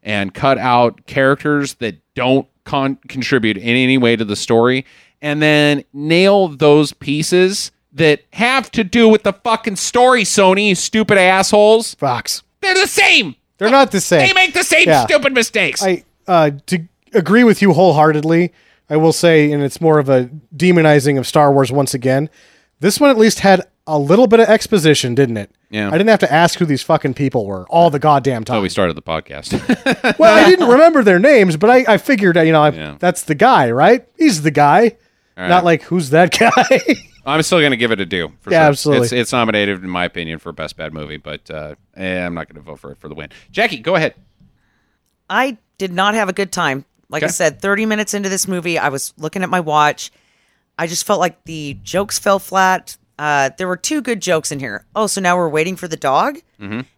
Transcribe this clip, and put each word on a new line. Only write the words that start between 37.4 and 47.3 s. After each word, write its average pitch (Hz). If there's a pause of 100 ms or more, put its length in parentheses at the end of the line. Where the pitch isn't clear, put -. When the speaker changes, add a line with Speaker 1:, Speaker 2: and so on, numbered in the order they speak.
Speaker 1:
still 175
gonna 139
give 117
it 101
a 98
due, 82
for -
Speaker 2:
Yeah, 165
Speaker 1:
sure. 156
Speaker 2:
absolutely. 139
Speaker 1:
It's, 120
it's 120
nominated, 104
in 92
my 90
opinion, 82
for 85
Best 78
Bad 78
Movie, 76
but, 76
uh, 76 (220)
eh, 92
I'm 87
not 80
gonna 80
vote 76
for 69
it 71
for -
the 76
win. 73 (220)
Jackie, 202
go 160
ahead. 156 (1160)
Speaker 3:
I 240 (200)
did 190
not 190
have 214
a 185
good 196
time. 139 (240)
Like 151
I 156
Speaker 1:
Okay. -